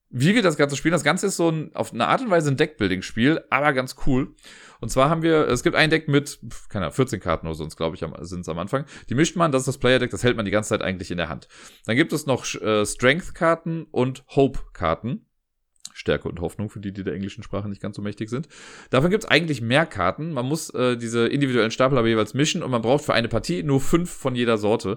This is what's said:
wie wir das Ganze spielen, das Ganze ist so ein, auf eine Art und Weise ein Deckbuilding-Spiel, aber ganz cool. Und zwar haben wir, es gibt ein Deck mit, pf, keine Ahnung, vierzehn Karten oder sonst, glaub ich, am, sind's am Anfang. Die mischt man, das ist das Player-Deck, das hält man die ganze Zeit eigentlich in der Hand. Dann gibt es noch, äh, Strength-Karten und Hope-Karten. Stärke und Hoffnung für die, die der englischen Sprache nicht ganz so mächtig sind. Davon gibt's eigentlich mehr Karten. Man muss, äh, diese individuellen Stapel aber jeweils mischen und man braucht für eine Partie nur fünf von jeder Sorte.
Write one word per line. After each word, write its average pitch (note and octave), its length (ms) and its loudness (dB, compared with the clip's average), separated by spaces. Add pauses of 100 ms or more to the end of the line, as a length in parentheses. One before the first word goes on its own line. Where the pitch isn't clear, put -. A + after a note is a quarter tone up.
(140)
wie C#3 200 4
wir A#3+ 80 4
das E3 160 2
Ganze C#3+ 180 2
spielen, D#3 160 0
das F3+ 120 0
Ganze E3+ 220 0
ist F#3+ 120 -4
so E3+ 100 4
ein, D#3+ 260 -4
auf - 180 -4
eine A2+ 140 0
Art - 140 2
und B3+ 80 -6
Weise E3+ 220 2
ein C3 80 0
Deckbuilding-Spiel, A2+ 880 0
aber C#3+ 240 2
ganz B2+ 240 -4 (100)
cool. C#3 300 2 (440)
Und A#2 100 -8
zwar C3 180 4
haben E3 140 0
wir, D#3+ 260 4
es B2 140 2
gibt - 120 2
ein D3 140 4
Deck D#3 180 2
mit, C#3+ 400 2
pf, - 220 -14
keine G2 160 -4
Ahnung, D#2 100 -6
vierzehn A2+ 240 0
Karten E2 280 -2
oder E2 80 -4
sonst, D#2 220 -10
glaub D#2+ 180 -2
ich, F2+ 100 -8
am, E2 160 -10
sind's F2+ 300 -8
am E2 80 -4
Anfang. C3+ 260 -4 (240)
Die A2+ 60 -4
mischt D#3 220 2
man, E3+ 160 2
das C3 100 2
ist B2+ 60 -2
das B2+ 100 -4
Player-Deck, B2+ 320 4
das A#2+ 120 -8
hält B2 140 4
man A2 80 -2
die G2 60 -2
ganze G#2+ 180 0
Zeit G#2+ 140 0
eigentlich F#2 280 -4
in F2+ 60 -6
der E2 140 -4
Hand. C2 180 -12 (380)
Dann A2 100 0
gibt D3+ 160 2
es - 140 -4
noch, B2+ 180 0 (160)
äh, G#2+ 240 2
Strength-Karten E3 1040 0
und C3 320 -2 (140)
Hope-Karten. C3+ 920 0 (680)
Stärke - 320 -2
und D#2 140 -8
Hoffnung F#2 300 -6
für G#2+ 100 -16
die, G2 100 -8
die F#2+ 140 -10
der F#2+ 80 -4
englischen G2 300 -8
Sprache G2+ 260 -8
nicht G2+ 140 -12
ganz G2+ 140 -8
so G#2 60 -10
mächtig G#2 280 -8
sind. - 180 -6 (400)
Davon C#3 220 2
gibt's G#3 160 0
eigentlich D3+ 340 2
mehr B2 240 2
Karten. A#2+ 480 -4
Man B2+ 140 -4
muss, D#3 240 -4
äh, B2 260 0
diese A#2 300 0
individuellen B2 440 2
Stapel C3 280 2
aber A2+ 100 4
jeweils A2 240 2
mischen D3 300 0
und - 80 -6
man B2 100 0
braucht B2+ 240 2
für - 80 0
eine G#2+ 160 2
Partie E3+ 340 -2
nur C#3+ 160 2
fünf F3 320 2
von B2+ 240 -4
jeder A#2 220 2
Sorte. G#2 400 0